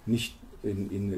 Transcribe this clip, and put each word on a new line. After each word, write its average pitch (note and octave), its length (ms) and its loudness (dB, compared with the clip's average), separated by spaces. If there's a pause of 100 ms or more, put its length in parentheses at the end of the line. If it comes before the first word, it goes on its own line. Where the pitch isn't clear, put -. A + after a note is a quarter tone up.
nicht A2+ 300 2 (260)
in, G2+ 300 0
in, G2 260 2